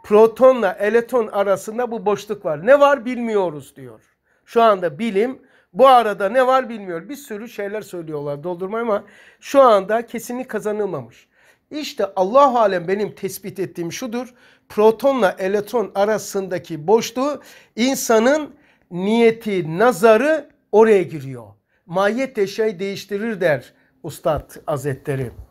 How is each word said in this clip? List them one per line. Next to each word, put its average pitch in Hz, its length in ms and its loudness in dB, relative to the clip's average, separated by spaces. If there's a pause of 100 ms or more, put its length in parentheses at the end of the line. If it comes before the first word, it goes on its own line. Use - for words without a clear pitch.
Protonla 220 760 4
elektron 233 480 0
arasında 208 640 -2
bu 202 140 -8
boşluk 202 400 -4
var. 156 200 -6
Ne 285 140 6
var 277 260 2
bilmiyoruz 208 680 -4
diyor. 120 260 -20 (440)
Şu 233 160 0
anda 180 380 2
bilim 226 400 -2 (340)
bu 240 140 6
arada 208 420 4
ne 254 180 2
var 262 220 0
bilmiyor. 190 400 -10
Bir 285 60 -12
sürü 214 340 -14
şeyler 202 320 -8
söylüyorlar 147 600 -10
doldurma 185 360 -8
ama 220 240 -2 (360)
şu - 220 4
anda 220 440 4
kesinlik 240 440 -10
kazanılmamış. 196 800 -6 (440)
İşte 285 340 -6 (100)
Allahu 240 440 2
alem 185 280 0
benim 196 280 -4
tespit 196 440 -10
ettiğim 170 320 -8
şudur. 240 420 -10 (360)
Protonla 220 680 2
elektron 202 560 -4
arasındaki 190 920 -4
boşluğu 247 540 -2 (340)
insanın 254 800 0 (360)
niyeti, 196 840 0
nazarı 226 720 2 (220)
oraya 208 320 6
giriyor. 131 440 -12 (380)
Mahiyet 214 520 -2
eşyayı 202 420 -4
değiştirir 196 640 -8
der 151 320 -2 (300)
Ustad - 480 -6 (140)
Hazretleri. 135 680 -6 (200)